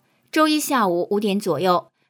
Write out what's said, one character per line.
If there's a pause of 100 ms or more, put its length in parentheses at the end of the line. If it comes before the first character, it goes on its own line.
(300)
周
一
下
午
五
点
左
右， (200)